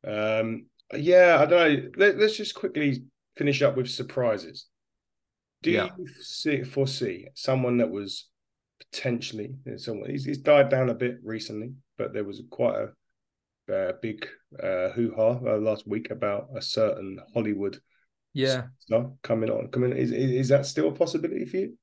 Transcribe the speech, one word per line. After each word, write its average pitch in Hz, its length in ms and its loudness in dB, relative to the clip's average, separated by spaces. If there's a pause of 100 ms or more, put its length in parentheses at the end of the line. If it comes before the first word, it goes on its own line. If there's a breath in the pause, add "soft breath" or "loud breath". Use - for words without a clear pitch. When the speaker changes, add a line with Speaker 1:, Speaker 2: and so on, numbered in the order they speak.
Speaker 1:
Um, 110 600 -2 (280)
yeah, 170 460 8
I 147 60 6
don't 165 260 6
know. 139 240 0
Let, 196 220 6
let's 214 180 4
just 208 180 -8
quickly 147 520 -2 (300)
finish 143 260 0
up 131 140 4
with 127 120 -2
surprises. 110 800 -4 (960)
Do - 80 0
Speaker 2:
Yeah. - 180 2 (100)
Speaker 1:
you 180 80 -12 (160)
see, 139 400 -4
foresee 127 720 -4
someone 123 440 0
that 117 120 2
was 98 380 -10 (500)
potentially, 120 800 -8 (220)
someone, 107 320 -10
he's, 139 140 -6
he's 139 140 -6
died 143 300 6
down 131 220 2
a 113 40 -2
bit 123 300 -4
recently, 110 480 -10 (260)
but 107 140 -6
there 107 100 -4
was 101 180 -10 (100)
quite 113 260 0
a, 107 160 -6 (840)
uh, 95 260 -2
big, - 280 -8 (340)
uh, 92 280 -2
hoo-ha, 117 540 0
uh, 110 140 0
last 107 300 -2
week 110 240 -6
about 101 420 -4
a 107 80 -8
certain 95 560 -2 (160)
Hollywood 101 460 -2 (520)
Speaker 2:
Yeah. 131 340 0 (120)
Speaker 1:
star 120 320 0 (140)
coming 113 260 0
on? 113 220 -2
Coming, 123 180 2
is, 127 220 0
is, 127 180 0
is 127 200 0
that 139 160 4
still - 200 0
a 151 60 0
possibility - 540 -2
for - 100 -6
you? 214 260 -4